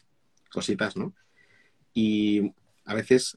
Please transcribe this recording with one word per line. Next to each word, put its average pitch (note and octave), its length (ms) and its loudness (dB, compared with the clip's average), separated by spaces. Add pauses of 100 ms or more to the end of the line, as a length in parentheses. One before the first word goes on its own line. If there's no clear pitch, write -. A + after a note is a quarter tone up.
(500)
cositas, G3 460 -4
¿no? - 160 -8 (800)
Y G#2 600 0 (320)
a G#2+ 100 -8
veces, B2+ 420 2